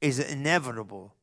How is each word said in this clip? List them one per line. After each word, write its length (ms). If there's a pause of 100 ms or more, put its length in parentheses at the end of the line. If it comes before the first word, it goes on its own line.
is 180
inevitable. 1040